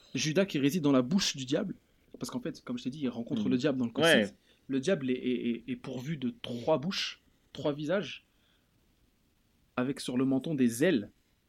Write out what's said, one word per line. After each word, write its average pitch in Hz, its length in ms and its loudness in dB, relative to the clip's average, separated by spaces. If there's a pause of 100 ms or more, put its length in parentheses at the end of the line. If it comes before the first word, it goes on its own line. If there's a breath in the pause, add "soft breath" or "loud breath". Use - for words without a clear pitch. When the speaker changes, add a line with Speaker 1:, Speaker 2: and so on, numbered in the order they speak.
(160)
Speaker 1:
Judas 147 300 2
qui 165 140 -2
réside 143 240 2
dans 143 80 4
la 131 100 6
bouche 160 340 2
du 135 100 -8
diable, 123 300 -2 (440)
parce 127 100 -6
qu'en 131 120 -6
fait, 147 200 -8
comme 123 160 -8
je 123 80 -12
t'ai 131 40 -4
dit, 143 120 -6
il 131 80 0
rencontre 117 360 -4
Speaker 2:
Mhm. 127 60 2
Speaker 1:
le 131 60 4
diable 139 200 0
dans 123 80 0
le 117 60 -4
Speaker 2:
Ouais. 160 300 6
Speaker 1:
cosmos. 101 120 -2 (340 soft breath)
Le 135 120 -2
diable 135 300 0
est, 127 60 2
est, 123 340 -2
est, 117 180 -4
est 127 80 -6
pourvu 127 420 -8
de 123 240 -4
trois 123 360 0
bouches, - 440 -6 (300)
trois 147 220 -4
visages, 156 520 -4 (1500)
avec 131 220 -2
sur 127 180 -4
le 131 80 2
menton 135 300 0
des 123 280 2
ailes 147 260 2 (400)